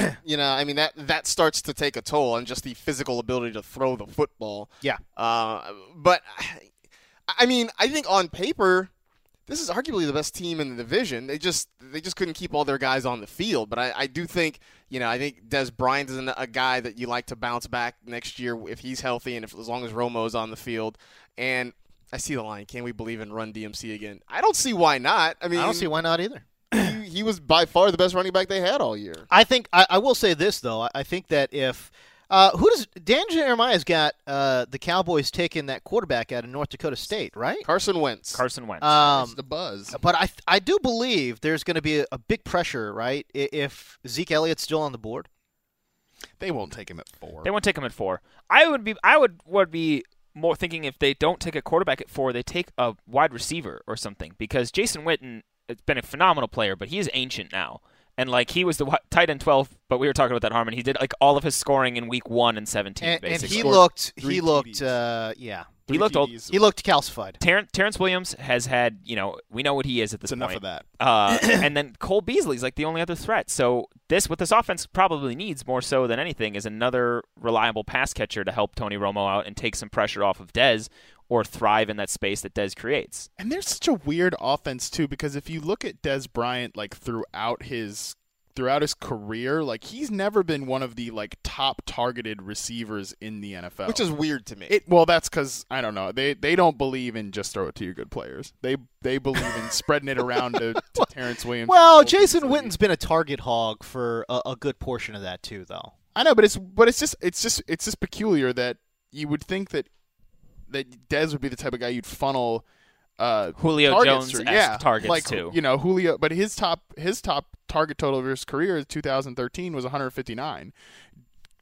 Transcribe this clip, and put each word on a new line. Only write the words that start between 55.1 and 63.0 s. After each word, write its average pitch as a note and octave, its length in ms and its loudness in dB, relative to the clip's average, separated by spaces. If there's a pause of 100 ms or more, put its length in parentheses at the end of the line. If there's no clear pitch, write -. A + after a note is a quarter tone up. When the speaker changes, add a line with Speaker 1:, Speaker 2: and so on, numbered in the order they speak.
Speaker 3:
has A#2+ 140 -12
been C#3 160 -2
a A#2+ 40 -6
phenomenal D3 460 2
player, G2+ 280 -2
but G2 120 -10
he E3 100 -6
is F3 160 -2
ancient B2+ 380 -6
now. C#2 280 -6 (360)
And, B2+ 120 -2
like, B2 220 2
he F3+ 140 0
was E3+ 140 0
the D3 60 0
wi-, C#3+ 140 0 (120)
tight E3+ 200 4
end C#3 100 -4
twelve, C3+ 380 2 (100)
but B2+ 100 0
we C#3+ 100 2
were C#3 40 0
talking C3 200 2
about A#2 100 -2
that, A2 80 0
Harmon. A2+ 240 0
He A#2 80 -6
did, C3 180 -2
like, C3+ 200 -2
all C#3 160 8
of C#3+ 80 -2
his D3+ 100 -2
scoring C3 420 2
in A#2+ 120 -6
week A#2+ 200 -6
one A#2 300 2
and G#2+ 100 -10
seventeen, G#2 420 -4